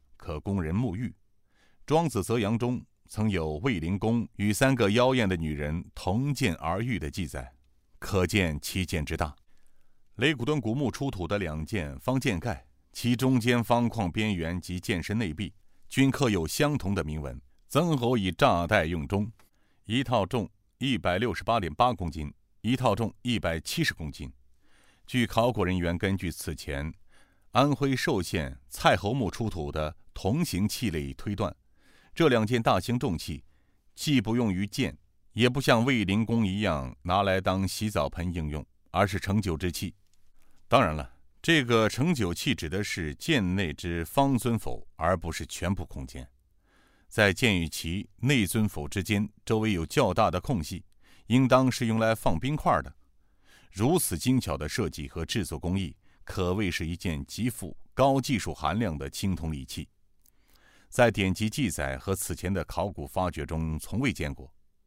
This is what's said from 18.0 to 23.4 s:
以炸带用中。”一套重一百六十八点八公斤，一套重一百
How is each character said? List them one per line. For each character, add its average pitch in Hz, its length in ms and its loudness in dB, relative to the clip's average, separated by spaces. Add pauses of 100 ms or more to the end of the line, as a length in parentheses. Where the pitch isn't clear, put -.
以 92 140 2
炸 87 380 4
带 98 160 4
用 80 220 -2
中。” 104 240 0 (540)
一 123 180 -2
套 113 220 0
重 104 240 -2 (300)
一 131 180 -2
百 90 220 0
六 110 160 -2
十 - 100 -10
八 113 160 2
点 80 140 -4
八 123 180 4
公 87 180 -6
斤， 78 220 -8 (300)
一 117 120 0
套 127 200 2
重 107 260 -2
一 117 180 -2
百 82 220 -2